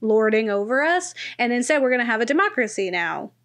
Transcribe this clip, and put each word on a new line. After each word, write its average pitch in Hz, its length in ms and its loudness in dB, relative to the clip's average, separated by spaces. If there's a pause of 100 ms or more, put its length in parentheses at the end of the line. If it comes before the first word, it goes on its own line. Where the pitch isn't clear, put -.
lording 220 480 2
over 214 340 0
us. 349 300 -2 (240)
And 240 140 0
instead, 254 300 2
we're 254 80 2
gonna 247 140 2
have 226 160 0
a 233 60 0
democracy 262 640 0
now 165 420 -4 (120)